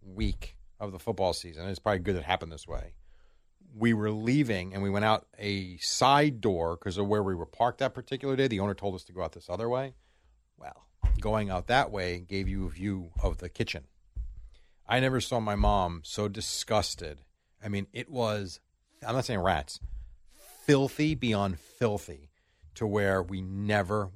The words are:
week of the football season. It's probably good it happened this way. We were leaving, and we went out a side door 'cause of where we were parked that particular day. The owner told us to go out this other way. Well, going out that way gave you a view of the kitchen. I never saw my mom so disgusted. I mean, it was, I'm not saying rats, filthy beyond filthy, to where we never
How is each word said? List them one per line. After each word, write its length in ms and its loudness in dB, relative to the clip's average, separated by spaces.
week 540 -2
of 140 -6
the 60 -10
football 340 2
season. 360 -10
It's 100 -4
probably 220 2
good 160 0
it 80 -4
happened 280 0
this 160 -14
way. 240 -6
We 200 4
were 160 2
leaving, 640 2
and 80 -2
we 80 0
went 160 2
out 200 4
a 400 -4
side 640 4
door 340 2
'cause 220 -4
of 80 0
where 160 2
we 120 0
were 120 -4
parked 320 0
that 160 0
particular 420 -4
day. 120 4
The 120 0
owner 140 0
told 200 -4
us 100 -12
to 80 -20
go 100 -6
out 100 -4
this 180 -16
other 180 -4
way. 260 -4
Well, 280 -18
going 280 2
out 200 -2
that 220 4
way 300 -2
gave 280 -4
you 180 -2
a 40 -6
view 420 -4
of 160 0
the 100 -10
kitchen. 360 -6
I 140 2
never 220 2
saw 180 0
my 140 0
mom 500 4
so 240 -2
disgusted. 920 -2
I 40 -8
mean, 260 -2
it 160 -10
was, 500 -2
I'm 80 0
not 100 2
saying 160 0
rats, 400 0
filthy 500 4
beyond 440 0
filthy, 720 -4
to 120 -4
where 360 4
we 200 -6
never 720 0